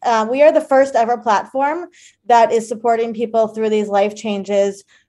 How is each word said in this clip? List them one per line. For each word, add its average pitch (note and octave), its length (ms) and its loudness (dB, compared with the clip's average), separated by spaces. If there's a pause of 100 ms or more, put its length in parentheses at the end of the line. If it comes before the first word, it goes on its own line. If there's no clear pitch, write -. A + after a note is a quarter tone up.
Um, A3 240 0
we C4 140 0
are D#4 100 6
the D#4 80 2
first C4+ 340 0
ever A#3 220 0
platform C4+ 720 -2 (380)
that A#3 260 4
is A3 160 -2
supporting A#3 460 -2
people A3 340 -2
through A3 220 -4
these G#3 180 -2
life G3+ 260 0
changes, G3+ 720 -4 (240)